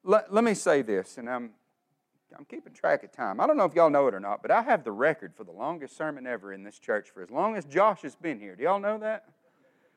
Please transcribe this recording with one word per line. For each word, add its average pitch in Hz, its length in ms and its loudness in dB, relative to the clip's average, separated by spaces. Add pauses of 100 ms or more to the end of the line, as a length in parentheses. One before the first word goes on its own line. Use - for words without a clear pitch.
Let, 202 280 4
let 220 120 4
me 226 80 4
say 151 300 4
this, 101 340 -2
and 120 120 -12
I'm, 120 220 -8 (840)
I'm 143 80 -20
keeping - 300 -18
track 160 280 0
of - 100 -20
time. 110 280 -6
I 208 60 4
don't 302 100 2
know 202 80 4
if 160 100 -2
y'all 165 140 8
know 143 200 4
it 101 60 0
or 95 60 -8
not, 101 220 -4
but - 80 -4
I 202 100 6
have 226 240 0
the 110 80 -6
record 117 420 -2
for 110 80 -18
the 87 100 -16
longest 139 440 -8
sermon 151 300 -8
ever 101 260 -8
in 98 120 -14
this 104 140 -18
church 107 300 -4
for 95 140 -18
as 90 80 -16
long 196 260 -2
as 170 80 -8
Josh 185 380 0
has 143 120 -12
been 151 240 -8
here. 98 180 -16
Do 117 80 -6
y'all 190 140 2
know 208 200 -4
that? 214 260 -8 (720)